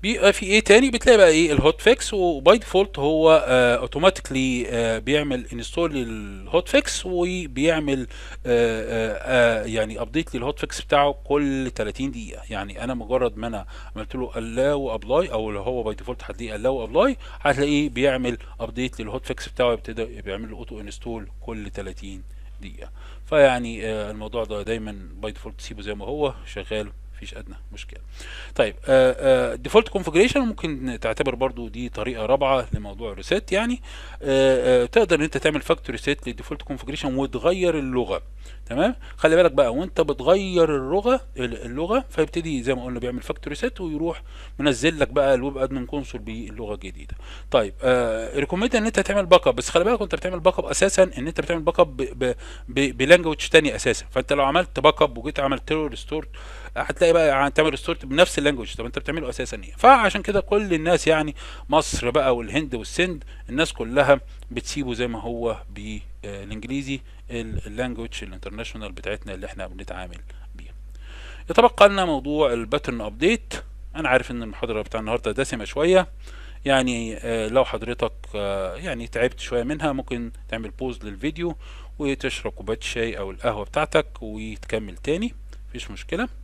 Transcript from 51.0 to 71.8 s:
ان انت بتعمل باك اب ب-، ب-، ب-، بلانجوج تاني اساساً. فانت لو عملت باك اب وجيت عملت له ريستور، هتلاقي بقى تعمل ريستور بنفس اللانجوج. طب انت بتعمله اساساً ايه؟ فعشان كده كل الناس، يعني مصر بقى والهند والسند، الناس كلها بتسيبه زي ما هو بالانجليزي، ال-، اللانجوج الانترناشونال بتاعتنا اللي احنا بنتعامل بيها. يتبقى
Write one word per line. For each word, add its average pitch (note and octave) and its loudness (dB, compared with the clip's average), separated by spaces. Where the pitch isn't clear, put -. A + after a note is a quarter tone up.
ان D3 0
انت E3 -6
بتعمل E3+ -2
باك D#3+ 2
اب D3 4
ب-، B2 -4
ب-، B2 2
ب-، B2+ 0
بلانجوج D#3 6
تاني D3 4
اساساً. A2+ 0
فانت C3 -2
لو C#3+ 4
عملت D3 0
باك D3+ 6
اب B2+ 0
وجيت C#3 -6
عملت C#3 -2
له D#3 0
ريستور، D3 -8
هتلاقي D#3 2
بقى C#3+ 6
تعمل D#3 4
ريستور D#3 -4
بنفس D3 4
اللانجوج. C#3+ 0
طب A2+ -6
انت A#2+ -6
بتعمله D3+ -6
اساساً B2 -6
ايه؟ G2 -12
فعشان G#3 8
كده G3+ 0
كل G3+ 0
الناس، D#3+ 2
يعني D#3 2
مصر C#3+ 2
بقى C3+ 4
والهند B2 -2
والسند، E3 -2
الناس C#3+ -2
كلها C3+ 4
بتسيبه B2 -6
زي A#2+ -2
ما A2+ -6
هو A#2 -2
بالانجليزي، G#2+ -8
ال-، A2+ -6
اللانجوج A2+ -6
الانترناشونال G2+ -10
بتاعتنا G2+ -8
اللي F#2+ -10
احنا F#2+ -10
بنتعامل F#2 -12
بيها. - -14
يتبقى A3 8